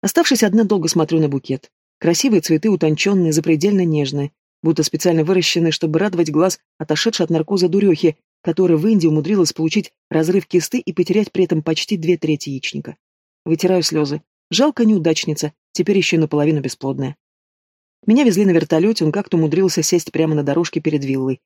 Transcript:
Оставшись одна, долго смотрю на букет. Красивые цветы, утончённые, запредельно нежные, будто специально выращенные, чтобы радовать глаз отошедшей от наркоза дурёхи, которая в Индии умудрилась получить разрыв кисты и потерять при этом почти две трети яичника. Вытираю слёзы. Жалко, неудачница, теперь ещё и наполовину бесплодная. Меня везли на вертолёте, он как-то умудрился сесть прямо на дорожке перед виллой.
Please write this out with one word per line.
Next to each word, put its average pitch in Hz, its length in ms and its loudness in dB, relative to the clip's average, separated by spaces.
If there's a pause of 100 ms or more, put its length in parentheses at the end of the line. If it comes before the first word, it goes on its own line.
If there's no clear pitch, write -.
Оставшись 285 400 2
одна, 214 220 2
долго 185 240 0
смотрю 160 320 0
на 151 80 2
букет. 139 420 -6 (280)
Красивые 175 420 2
цветы, 160 280 0
утончённые, 170 640 0
запредельно 165 520 2
нежные, 143 480 -2 (300)
будто 160 200 0
специально 165 420 0
выращенные, 170 460 0
чтобы 156 300 -2
радовать 175 320 -2
глаз 175 260 0 (200)
отошедшей 160 460 -2
от 156 60 -6
наркоза 175 380 0
дурёхи, 175 480 2 (280)
которая 170 320 2
в 156 100 0
Индии 190 220 4
умудрилась 156 460 0
получить 160 380 -2 (180)
разрыв 170 360 0
кисты 180 320 -2
и 196 140 -6
потерять 185 400 0
при 190 120 0
этом 160 180 -2
почти 160 340 -4
две 165 220 0
трети 151 320 -4
яичника. 135 460 -10 (500)
Вытираю 175 360 0
слёзы. 151 380 -4 (300)
Жалко, 240 340 2
неудачница, 160 720 0 (180)
теперь 185 240 0
ещё 175 200 0
и 160 40 2
наполовину 151 400 0
бесплодная. 135 560 -6 (880)
Меня 240 160 4
везли 208 220 4
на 190 60 4
вертолёте, 170 560 2
он 151 60 0
как-то 196 260 -2
умудрился 165 440 0
сесть - 300 -2
прямо 156 220 0
на 147 80 0
дорожке 156 380 -2
перед 151 240 -2
виллой. 135 420 -4